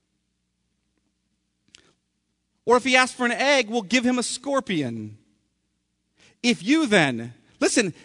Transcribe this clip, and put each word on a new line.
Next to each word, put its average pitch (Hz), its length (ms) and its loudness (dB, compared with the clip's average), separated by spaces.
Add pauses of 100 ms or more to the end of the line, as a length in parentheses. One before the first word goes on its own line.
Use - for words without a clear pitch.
(2750)
Or 233 100 6
if 247 80 0
he 254 120 2
asks 254 200 2
for 247 80 -4
an 240 80 0
egg, 247 380 0
will 233 100 -2
give 220 240 0
him 247 140 0
a 240 40 -4
scorpion? 135 920 -6 (1300)
If 220 200 0
you 302 220 2
then," 135 480 0 (260)
listen, 254 360 0 (100)